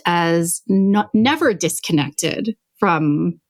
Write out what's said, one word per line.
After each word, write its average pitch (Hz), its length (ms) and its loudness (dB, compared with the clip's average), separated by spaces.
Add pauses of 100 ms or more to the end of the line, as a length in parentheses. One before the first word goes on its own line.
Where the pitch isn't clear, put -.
as 170 600 0
no-, 196 480 2
never 254 400 2
disconnected 151 1000 -4 (220)
from 160 600 0 (100)